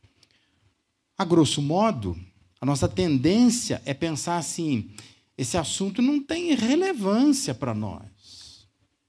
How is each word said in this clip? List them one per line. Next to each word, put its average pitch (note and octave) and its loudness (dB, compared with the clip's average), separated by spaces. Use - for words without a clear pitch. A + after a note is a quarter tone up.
A G3 0
grosso E3 4
modo, C#3+ 0
A - 0
nossa C#3+ 0
tendência F#3 2
é C#3+ -4
pensar E3 -4
assim: D3 -4
"Esse C3 -4
assunto G3 -2
não C#4+ 2
tem D#4+ -2
relevância B3 2
pra A#2+ -4
nós, - -12